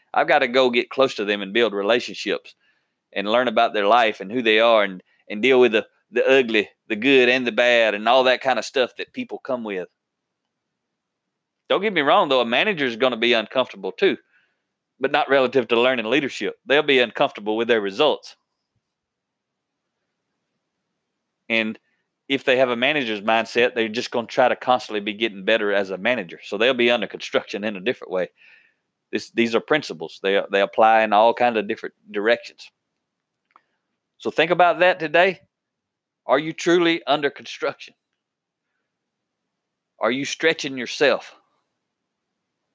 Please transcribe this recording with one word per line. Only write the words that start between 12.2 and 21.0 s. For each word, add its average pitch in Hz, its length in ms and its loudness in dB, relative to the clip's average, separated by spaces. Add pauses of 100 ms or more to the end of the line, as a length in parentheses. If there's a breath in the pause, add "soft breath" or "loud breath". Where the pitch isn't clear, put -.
though, 131 120 2
a 117 40 0
manager 147 400 0
is 117 120 -4
gonna 123 200 0
be 117 160 2
uncomfortable 104 600 -2
too, 180 260 0 (800)
but 135 140 -4
not 143 160 0
relative 131 400 2
to 117 120 2
learning 123 260 0
leadership. 123 600 -4
They'll 139 160 2
be 143 160 2
uncomfortable 110 580 -2
with 117 120 -2
their 113 120 2
results. 104 540 -2 (3250)